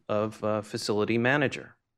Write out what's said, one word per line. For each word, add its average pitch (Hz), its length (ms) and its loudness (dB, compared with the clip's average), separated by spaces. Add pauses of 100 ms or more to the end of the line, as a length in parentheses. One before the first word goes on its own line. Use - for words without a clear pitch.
of, 107 360 -2
uh, 107 180 0
facility 107 560 0
manager. 123 580 0 (220)